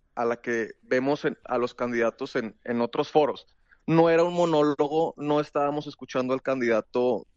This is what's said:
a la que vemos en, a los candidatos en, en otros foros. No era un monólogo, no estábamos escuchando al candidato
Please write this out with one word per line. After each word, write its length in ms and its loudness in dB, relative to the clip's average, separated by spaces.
a 120 -2
la 100 -2
que 360 -4
vemos 420 -2
en, 200 -4
a 120 -4
los 160 -2
candidatos 640 -2
en, 180 -6
en 180 -2
otros 280 -4
foros. 360 2
No 240 6
era 140 4
un 100 -2
monólogo, 800 2
no 240 0
estábamos 460 -4
escuchando 480 -4
al 80 -6
candidato 840 0